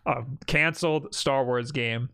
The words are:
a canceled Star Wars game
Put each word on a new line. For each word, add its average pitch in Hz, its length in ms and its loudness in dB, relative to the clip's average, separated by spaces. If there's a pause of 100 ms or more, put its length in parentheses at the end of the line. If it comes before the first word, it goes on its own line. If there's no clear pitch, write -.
a 123 160 0 (240)
canceled 156 680 0
Star 135 300 2
Wars 123 260 0
game 117 440 -2